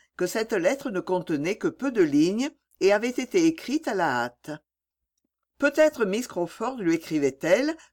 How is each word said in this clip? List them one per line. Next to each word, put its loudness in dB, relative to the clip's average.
que -2
cette -2
lettre 0
ne -4
contenait -2
que -2
peu -6
de 2
lignes 2
et 4
avait 2
été 0
écrite -2
à -4
la 0
hâte. -10
Peut-être 2
Miss -2
Crawford -6
lui 0
écrivait-elle 0